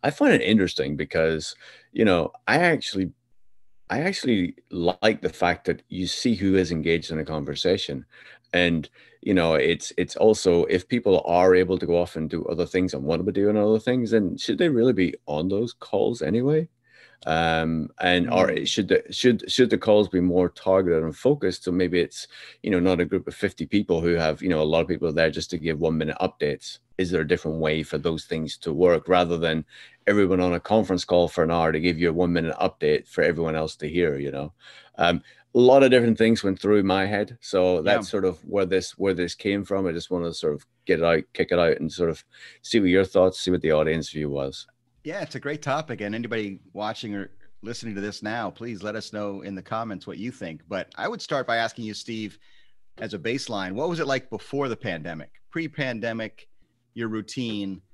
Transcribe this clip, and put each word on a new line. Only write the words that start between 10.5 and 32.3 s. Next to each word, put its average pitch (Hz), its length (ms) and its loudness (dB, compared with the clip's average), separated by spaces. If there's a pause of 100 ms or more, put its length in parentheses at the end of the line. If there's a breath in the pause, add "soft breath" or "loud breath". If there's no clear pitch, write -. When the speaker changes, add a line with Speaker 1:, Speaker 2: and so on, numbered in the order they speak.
Speaker 1:
if - 220 -2
people 101 400 2
are 90 260 6
able 92 240 4
to 87 80 -4
go 85 160 2
off 85 140 -6
and 80 160 -6
do 82 140 -6
other 85 200 -2
things 92 300 -2
and 67 80 -6
want 80 160 0
to 90 40 -4
be 98 80 -2
doing 101 240 0
other 107 240 2
things, 123 300 -2
then 107 280 2
should - 200 -4
they 175 120 2
really 123 240 4
be 92 200 2 (140)
on 76 220 -2
those 110 220 -2
calls - 520 -2
anyway? 131 440 0 (600 soft breath)
Um, 80 600 0 (100)
and 90 340 2
or 90 140 4
Speaker 2:
Mm. - 200 -2
Speaker 1:
should 98 200 -2
the, - 240 4
should, - 400 2
should 123 180 4
the 107 80 2
calls 104 320 4
be 92 120 0
more 90 280 2
targeted 90 540 2
and 80 120 -4
focused? 127 480 0
So 92 80 -4
maybe 87 280 0
it's, - 280 -4 (360 loud breath)
you - 80 -2
know, 90 80 2
not 90 200 2
a 87 60 2
group 82 220 -4
of 76 80 -12
fifty 87 320 -4
people 90 340 0
who 85 140 2
have, 78 260 0
you 90 80 -2
know, 78 120 2
a - 20 2
lot 80 180 2
of 82 60 -2
people 82 260 -2
there 80 160 2
just 78 220 -6
to 87 80 -6
give 78 200 -4
one 80 200 0
minute 78 200 -4
updates. - 600 -4 (180)
Is 90 140 -2
there 87 100 0
a 78 60 -4
different 80 320 -2
way 78 240 0
for 73 160 -6
those 80 260 -4
things 80 340 -8
to 82 140 -6
work 85 340 4
rather 87 300 2
than 80 280 -2 (420 loud breath)
everyone 98 320 4
on 90 160 2
a 85 40 -2
conference 95 460 0
call 87 220 4
for 85 160 0
an 80 80 0
hour 82 200 2
to 80 80 0
give 82 200 0
you 85 100 2
a 80 40 -2
one 87 200 0